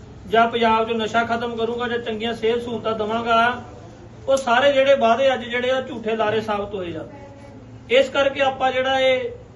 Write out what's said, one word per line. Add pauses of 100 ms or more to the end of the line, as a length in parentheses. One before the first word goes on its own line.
(280)
ਜਾਂ
ਪੰਜਾਬ
'ਚੋਂ
ਨਸ਼ਾ
ਖਤਮ
ਕਰੂੰਗਾ
ਜਾਂ
ਚੰਗੀਆਂ
ਸਿਹਤ
ਸਹੂਲਤਾਂ
ਦੇਵਾਂਗਾ, (680)
ਉਹ
ਸਾਰੇ
ਜਿਹੜੇ
ਵਾਅਦੇ
ਅੱਜ
ਜਿਹੜੇ
ਆ
ਝੂਠੇ
ਲਾਰੇ
ਸਾਬਤ
ਹੋਏ
ਆ। (840)
ਇਸ
ਕਰਕੇ
ਆਪਾਂ
ਜਿਹੜਾ
ਇਹ (260)